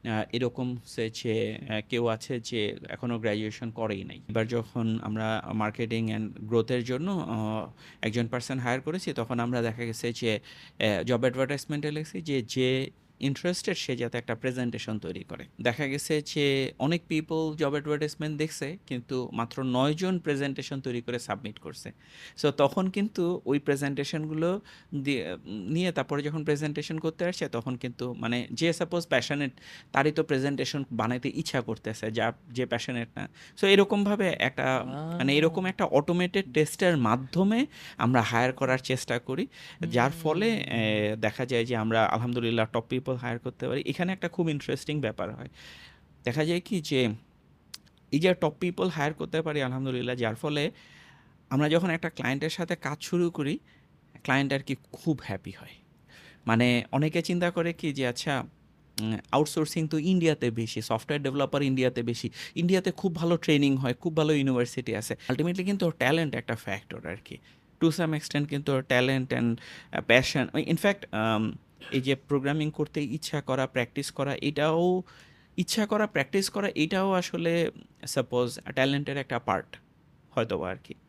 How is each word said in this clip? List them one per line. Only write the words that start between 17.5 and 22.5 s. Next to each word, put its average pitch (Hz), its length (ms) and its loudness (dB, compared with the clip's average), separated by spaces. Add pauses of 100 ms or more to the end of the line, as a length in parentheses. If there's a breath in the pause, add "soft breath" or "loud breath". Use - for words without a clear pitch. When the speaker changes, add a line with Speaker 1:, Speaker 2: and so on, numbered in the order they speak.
Speaker 1:
জব 151 160 0
অ্যাডভার্টাইজমেন্ট 151 680 -2
দেখছে, 156 400 -4 (100)
কিন্তু 127 460 -4
মাত্র 117 300 -4
নয় 131 300 4
জন 185 260 0
প্রেজেন্টেশন 139 600 -2
তৈরি 123 200 -2
করে 120 180 -4
সাবমিট 107 400 -6
করছে। - 320 -14 (500 loud breath)
So, 143 100 4